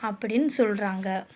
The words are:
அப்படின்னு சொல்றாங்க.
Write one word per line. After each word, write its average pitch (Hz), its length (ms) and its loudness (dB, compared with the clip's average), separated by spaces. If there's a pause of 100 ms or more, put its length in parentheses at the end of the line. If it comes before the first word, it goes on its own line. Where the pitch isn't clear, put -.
அப்படின்னு 226 540 0
சொல்றாங்க. 196 680 0 (120)